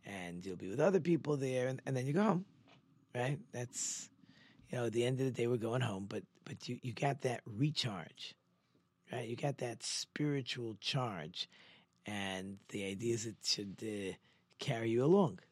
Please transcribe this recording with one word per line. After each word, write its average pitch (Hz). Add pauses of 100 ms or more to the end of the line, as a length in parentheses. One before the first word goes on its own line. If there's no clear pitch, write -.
and 90
you'll 92
be 92
with 110
other 190
people 147
there, 127
and, 131
and 135
then 127
you 143
go 196
home, 190 (680)
right? 127 (140)
That's, - (600)
you 127
know, 120
at 110
the 117
end 127
of 135
the 127
day, 120
we're 120
going 117
home, 101
but, - (200)
but -
you, 127
you 123
got 139
that 127
recharge, 117 (760)
right? 117
You 120
got 139
that 120
spiritual 131
charge, 101 (580)
and 98 (140)
the 101
idea 107
is 113
it 107
should, 101
uh, 101 (440)
carry 117
you 120
along. 180 (140)